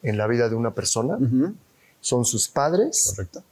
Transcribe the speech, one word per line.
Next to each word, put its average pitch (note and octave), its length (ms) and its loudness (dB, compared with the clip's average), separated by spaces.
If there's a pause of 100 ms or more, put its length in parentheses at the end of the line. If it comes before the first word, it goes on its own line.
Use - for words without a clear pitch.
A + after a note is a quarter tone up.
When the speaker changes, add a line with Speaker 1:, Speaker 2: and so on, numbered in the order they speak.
Speaker 1:
en G#2+ 160 -2
la G#2+ 100 2
vida A#2+ 220 2
de A2+ 60 -2
una A2+ 180 0
persona B2 440 -2
Speaker 2:
Ujú. C3 360 2 (480)
Speaker 1:
son B2 240 0
sus - 220 -2
padres E3 680 0
Speaker 2:
Correcto. - 360 -12